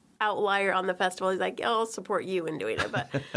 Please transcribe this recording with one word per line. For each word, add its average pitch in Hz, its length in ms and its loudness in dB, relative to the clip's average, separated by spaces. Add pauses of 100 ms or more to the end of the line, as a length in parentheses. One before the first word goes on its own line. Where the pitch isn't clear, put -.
(200)
outlier 196 540 2
on 185 120 2
the 185 80 2
festival. 190 380 0
He's 185 80 0
like, 185 240 -2
"Oh, 226 160 2
I'll 226 60 2
support 202 400 -2
you 180 200 -2
in 156 120 -4
doing 107 200 -2
it." 220 140 -2
But 202 180 -4 (280)